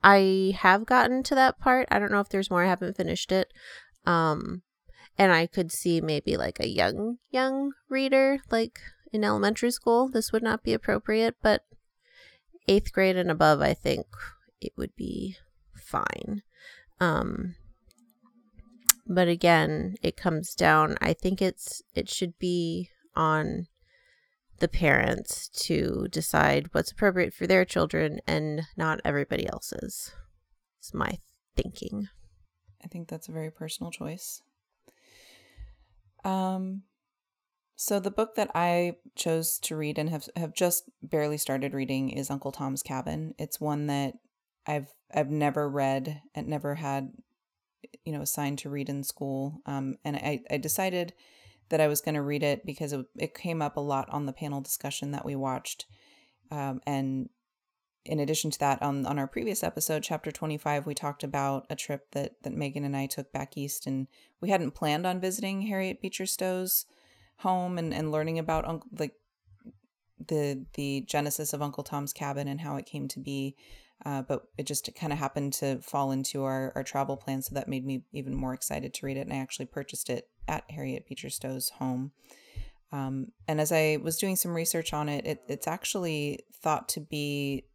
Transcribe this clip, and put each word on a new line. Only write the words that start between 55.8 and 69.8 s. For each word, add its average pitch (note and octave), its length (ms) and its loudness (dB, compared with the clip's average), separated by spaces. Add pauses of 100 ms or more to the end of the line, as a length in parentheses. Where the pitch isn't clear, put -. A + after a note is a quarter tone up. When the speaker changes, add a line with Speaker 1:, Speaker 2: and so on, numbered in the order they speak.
Speaker 2:
Um, C#3 340 -4
and C3+ 440 -2 (760)
in D#3 140 -2
addition D3+ 320 -2
to - 80 -10
that, C#3 220 2
on, C#3 240 -2
on D3 120 -2
our C3+ 100 -2
previous G#3+ 360 -4
episode, D#3 400 -2
chapter D#3 280 -6
twenty-five, D3 540 -4
we D3+ 80 -6
talked C#3+ 300 -6
about C#3 460 -2
a D3+ 60 -6
trip - 360 -8
that, C#3+ 220 -6 (100)
that - 100 -8
Megan D3 300 -4
and C#3 120 -4
I C3+ 120 -2
took - 240 -8
back C#3 260 -8
east, C#3+ 300 -6
and C3+ 200 -2 (340)
we F3+ 80 -4
hadn't F3 260 0
planned D#3 320 0
on F3+ 140 -2
visiting G3 420 -4
Harriet F#3+ 380 -2
Beecher F#3+ 240 -6
Stowe's F#3 600 -2 (520)
home F3+ 400 0
and, E3 160 -2
and D#3 180 -2
learning D#3+ 280 0
about D#3+ 280 -2
unc-, D#3+ 160 -6 (160)
like, D3+ 140 -4 (1120)